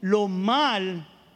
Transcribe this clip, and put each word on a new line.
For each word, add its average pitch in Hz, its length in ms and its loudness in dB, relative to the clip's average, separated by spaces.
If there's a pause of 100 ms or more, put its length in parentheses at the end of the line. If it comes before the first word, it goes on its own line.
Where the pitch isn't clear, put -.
lo 202 260 2
mal 190 800 0 (280)